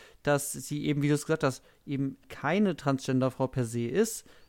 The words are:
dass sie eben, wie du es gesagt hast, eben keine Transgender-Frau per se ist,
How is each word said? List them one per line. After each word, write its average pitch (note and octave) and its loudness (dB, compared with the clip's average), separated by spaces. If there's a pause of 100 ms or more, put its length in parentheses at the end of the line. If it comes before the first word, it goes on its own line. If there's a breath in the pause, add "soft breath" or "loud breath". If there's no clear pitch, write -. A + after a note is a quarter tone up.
(220 loud breath)
dass C#3+ 2
sie C#3+ -6
eben, D3 2
wie C#3+ 4
du D3 4
es C#3+ -2
gesagt D#3 0
hast, C3 0 (220 soft breath)
eben C#3 -4 (140)
keine F3+ 0
Transgender-Frau C3 0
per B2 -2
se A#2 -2
ist, F#3+ 0 (240 soft breath)